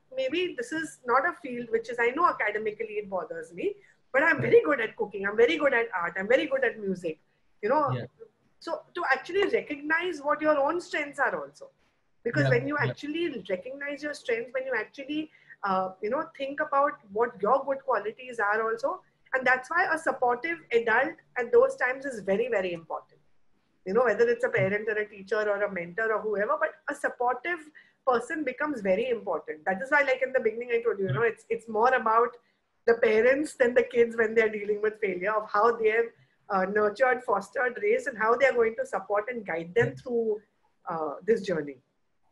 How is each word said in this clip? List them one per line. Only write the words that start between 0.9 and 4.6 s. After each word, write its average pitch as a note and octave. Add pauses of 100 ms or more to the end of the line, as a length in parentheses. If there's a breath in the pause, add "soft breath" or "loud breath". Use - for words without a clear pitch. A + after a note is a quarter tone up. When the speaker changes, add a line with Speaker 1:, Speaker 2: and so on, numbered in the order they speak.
Speaker 1:
not C4
a E4+
field A#3+
which A3
is, A#3+
I A#3
know E4+
academically G#3+
it G3+
bothers E3
me, D#4 (380 soft breath)
but C#4
I'm E4
Speaker 2:
Right. -
Speaker 1:
very A#4